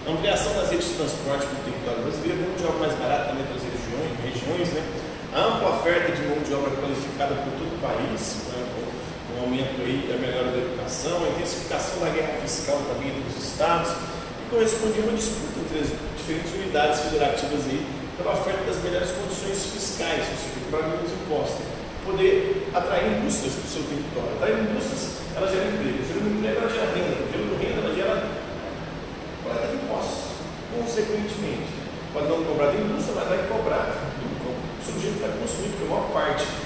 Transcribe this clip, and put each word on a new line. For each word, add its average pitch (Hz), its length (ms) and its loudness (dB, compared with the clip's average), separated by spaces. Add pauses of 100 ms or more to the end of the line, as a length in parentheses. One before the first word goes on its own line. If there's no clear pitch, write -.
A 147 60 -4
ampliação 190 480 2
das 180 160 2
redes 170 160 2
de - 80 -2
transporte 143 500 0
para 139 60 -2
o 131 160 -4
território 233 320 -2
brasileiro, 165 400 0
mão 185 160 0
de 165 80 0
obra 160 160 2
mais 151 160 2
barata 143 320 2
também 135 160 -2
para 131 160 -4
as 127 80 -4
regiões, - 420 -2 (140)
regiões, - 480 0
né? - 100 0 (460)
A 139 80 0
ampla 202 400 4
oferta 170 400 4
de 143 80 0
mão 147 160 2
de 139 80 -2
obra 139 240 2
qualificada 139 720 0
por 131 160 -4
todo 160 80 -2
o - 80 -4
país, - 720 -2
né? 123 240 -4
Com 120 640 -6
um 123 80 -2
aumento 135 400 0
aí 135 240 0
da 127 80 0
melhora 123 320 0
da 123 160 0
educação, 131 560 -2
a 156 160 2
intensificação - 640 -2
da 165 80 2
guerra 156 320 0
fiscal 143 480 0
também 135 240 -2
entre 131 160 -4
os - 80 -4
estados, 165 560 2
e - 560 -6
corresponde 220 480 4
a 214 80 2
uma 226 80 4
disputa 170 480 0
entre 160 240 -2
as 143 80 2 (240)
diferentes 160 400 -2
unidades 151 480 4
federativas 143 640 2
aí 139 160 0 (320)
pela - 180 2
oferta 190 320 0
das - 160 0
melhores 175 320 2
condições 196 560 -2
fiscais, - 560 0
ou - 80 -2
seja, - 320 -4
para 160 240 0
menos 170 160 0
impostos, 139 560 -2 (400)
poder 190 720 4
atrair 185 400 4
indústrias - 400 2
para - 80 -4
o - 80 -4
seu 156 160 -2
território. 127 480 -2
Atrair 220 240 4
indústrias, - 640 -2 (140)
ela 190 100 2
gera 196 240 2
emprego, - 320 0
gera - 160 -2
emprego, 214 400 2
ela 226 80 2
gera 220 240 2
renda, - 240 0 (160)
gerando - 240 0
renda, - 240 0
ela - 160 0
gera, - 180 2 (1300)
coleta - 320 0
de - 80 0
impostos. - 560 -2 (320)
Consequentemente, 214 1000 0 (420)
pode 147 160 0
não 165 160 2
cobrar 151 320 4
da - 60 2
indústria, - 340 0
mas - 140 0
vai 185 180 4
cobrar - 400 2 (320)
do - 320 -4 (320)
sujeito - 320 -2
que 208 80 -2
vai - 160 0
consumir, 220 400 -2
porque 165 80 -2
a - 80 0
maior - 160 0
parte 147 320 2 (220)